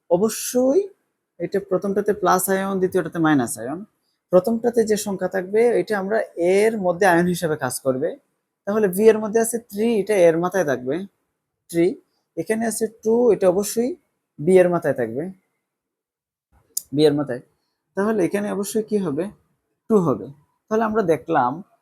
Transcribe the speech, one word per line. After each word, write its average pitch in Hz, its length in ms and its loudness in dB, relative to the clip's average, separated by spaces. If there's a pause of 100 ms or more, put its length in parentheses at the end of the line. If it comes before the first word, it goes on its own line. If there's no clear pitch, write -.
অবশ্যই 247 800 0 (480)
এটা 180 220 -4 (100)
প্রথমটাতে 202 440 -2
প্লাস 180 360 0
আয়ন, 190 280 -2
দ্বিতীয়টাতে 180 420 -2
মাইনাস 151 380 2
আয়ন। 143 280 -10 (440)
প্রথমটাতে 226 540 2
যে 214 140 0
সংখ্যা 185 300 -6
থাকবে, 196 520 0
এটা 196 200 -4
আমরা 196 220 -2 (140)
এর 196 420 2
মধ্যে 180 280 0
আয়ন 175 220 4
হিসেবে 170 300 -2
কাজ 127 220 -6
করবে। 143 380 -2 (480)
তাহলে 208 220 0
বি 196 220 4
এর 220 100 6
মধ্যে 214 200 -2
আছে 226 200 -2
থ্রি, 220 400 -2
এটা 202 160 -2
এর 170 220 6
মাথায় 180 280 0
থাকবে 135 400 -4 (640)
থ্রি। 170 320 0 (360)
এখানে 220 280 -4
আছে 220 220 -2
টু, 226 440 0
এটা 190 180 2
অবশ্যই 226 460 -2 (440)
বি 180 200 6
এর 180 100 6
মাথায় 165 240 -2
থাকবে, 127 380 -6 (1600)
বি 151 120 4
এর 143 80 4
মাথায়। 139 280 -6 (540)
তাহলে 202 300 0
এখানে 202 260 -4
অবশ্যই 202 320 -4
কি 214 140 -2
হবে? 175 340 -4 (580)
টু 220 80 4
হবে। 135 300 0 (420)
তাহলে 220 140 0
আমরা 214 180 0
দেখলাম 156 640 0 (180)